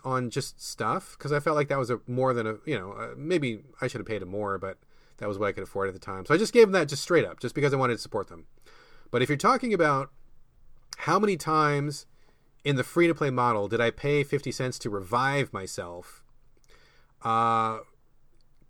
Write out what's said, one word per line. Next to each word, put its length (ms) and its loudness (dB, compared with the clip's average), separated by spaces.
on 260 -2
just 320 -6
stuff 560 -4
'cause 140 -4
I 80 2
felt 160 0
like 120 2
that 100 0
was 120 -2
a, 160 0
more 280 2
than 120 0
a, 100 -4
you 120 -2
know, 140 -8
uh, 240 -10
maybe 480 -2
I 60 -2
should 120 -6
have 80 -8
paid 140 -4
them 80 -10
more, 300 -4
but 200 -8
that 120 -6
was 100 -4
what 100 0
I 40 -2
could 100 -8
afford 260 -4
at 60 -6
the 40 -14
time. 280 -10
So 80 6
I 20 6
just 160 2
gave 120 10
them 80 4
that 160 2
just 140 -6
straight 220 4
up, 160 -10
just 140 -6
because 180 2
I 60 0
wanted 160 2
to 80 -8
support 260 -6
them. 180 -20
But 120 0
if 80 0
you're 80 0
talking 340 2
about 380 2
how 200 2
many 200 2
times 680 0
in 120 2
the 80 2
free-to-play 460 2
model 360 2
did 140 0
I 100 4
pay 340 0
fifty 280 -4
cents 280 -4
to 100 -6
revive 640 -2
myself, 680 -10
uh, 560 2